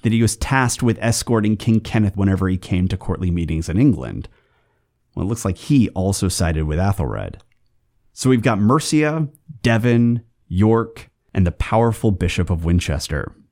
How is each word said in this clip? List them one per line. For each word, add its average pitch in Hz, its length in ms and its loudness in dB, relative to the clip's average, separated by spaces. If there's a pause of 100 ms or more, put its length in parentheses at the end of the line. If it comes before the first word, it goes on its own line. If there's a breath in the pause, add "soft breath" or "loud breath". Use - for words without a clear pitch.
that 113 100 0
he 117 100 2
was 110 140 2
tasked 131 480 0
with 113 180 0
escorting 110 540 0
King 110 240 0
Kenneth 107 380 -2
whenever 95 320 0
he 92 80 -2
came 92 320 -2
to 95 80 -4
courtly 90 340 -4
meetings 80 380 -4
in 85 100 0
England. 78 480 0 (880)
Well, - 120 -4
it 98 40 -4
looks 110 160 -6
like 95 120 -2
he 135 320 4
also 95 380 -2
sided 80 380 0
with 76 120 -2
Athelred. 64 600 -2 (720)
So - 180 -2
we've 127 120 4
got 107 180 0
Mercia, 151 680 2 (320)
Devon, 117 640 2 (240)
York, 110 600 0 (240)
and 92 140 2
the 82 60 -2
powerful 113 580 0
Bishop 90 380 -2
of 82 160 -2
Winchester. 76 680 -2 (180)